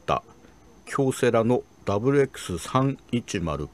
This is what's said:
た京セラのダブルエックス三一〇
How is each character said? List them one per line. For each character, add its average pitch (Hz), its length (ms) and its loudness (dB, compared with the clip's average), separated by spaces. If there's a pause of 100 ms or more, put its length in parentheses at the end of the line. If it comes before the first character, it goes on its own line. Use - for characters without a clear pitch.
た 71 160 0 (640)
京 131 260 0
セ 123 180 0
ラ 113 140 4
の 120 180 2 (220)
ダ 101 140 0
ブ 127 140 0
ル 143 80 4
エ 139 40 4
ッ 135 40 -2
ク - 120 -16
ス 90 160 -8
三 135 400 0 (140)
一 110 300 -4
〇 73 320 -4